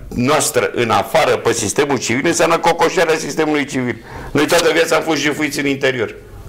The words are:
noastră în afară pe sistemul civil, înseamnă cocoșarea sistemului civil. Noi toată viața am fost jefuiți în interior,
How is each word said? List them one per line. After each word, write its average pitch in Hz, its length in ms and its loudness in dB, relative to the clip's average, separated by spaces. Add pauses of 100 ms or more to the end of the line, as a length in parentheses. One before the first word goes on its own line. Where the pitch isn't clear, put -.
noastră 127 680 0
în 113 160 0
afară 113 480 2
pe 113 160 0
sistemul 131 440 0
civil, 127 280 -2
înseamnă 165 320 2
cocoșarea 165 580 2
sistemului 151 500 0
civil. 127 300 -4 (360)
Noi 147 140 2
toată 170 280 4
viața 160 220 2
am 156 60 2
fost 151 200 -2
jefuiți 143 380 -2
în 139 60 -2
interior, 131 500 -2 (340)